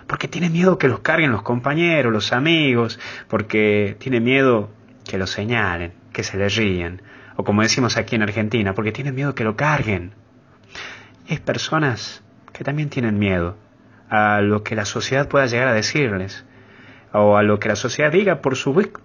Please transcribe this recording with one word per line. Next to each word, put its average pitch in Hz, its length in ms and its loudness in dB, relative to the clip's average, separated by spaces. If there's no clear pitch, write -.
porque - 200 -6
tiene 165 220 -2
miedo 175 280 2
que 139 100 2
los 110 120 0
carguen 156 320 0
los 104 100 0
compañeros, 139 680 0
los 107 200 -2
amigos, 127 680 2
porque 104 720 0
tiene 123 220 -2
miedo 123 480 2
que 98 120 -8
lo 95 100 -2
señalen, 98 640 -4
que 110 100 -6
se - 140 -8
le 101 100 0
ríen, 92 540 -2
o 101 80 -4
como 104 180 2
decimos 113 360 0
aquí 113 180 -2
en 110 80 0
Argentina, 107 500 -2
porque 107 180 -4
tiene 135 200 -6
miedo 135 240 -4
que 120 80 -4
lo 107 120 -2
carguen. 107 560 -2
Es 151 120 -4
personas 135 840 -4
que - 140 -12
también 147 240 -2
tienen 113 280 0
miedo 92 380 0
a 104 320 4
lo 104 220 2
que 113 120 -6
la 107 80 -2
sociedad 131 460 -2
pueda 139 160 4
llegar 120 240 0
a 120 40 2
decirles, 107 720 -2
o 104 240 6
a 104 60 6
lo 104 160 4
que 110 100 -2
la 104 80 0
sociedad 147 340 0
diga 185 300 2
por 135 160 0
su 139 160 -2
bus-, 214 180 2